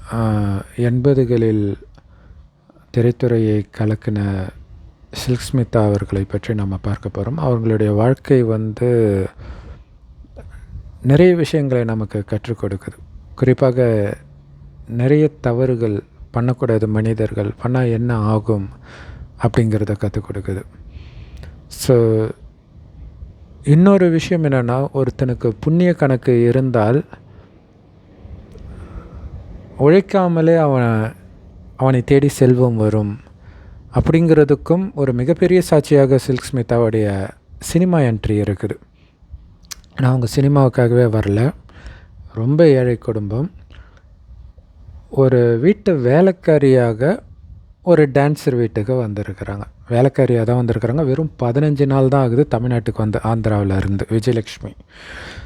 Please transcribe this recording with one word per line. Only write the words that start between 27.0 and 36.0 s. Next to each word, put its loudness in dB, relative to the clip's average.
உழைக்காமலே 2
அவன், 0
அவனை 2
தேடி 4
செல்வம் 2
வரும் 0
அப்படிங்கிறதுக்கும் 2
ஒரு -2
மிகப்பெரிய 2
சாட்சியாக 4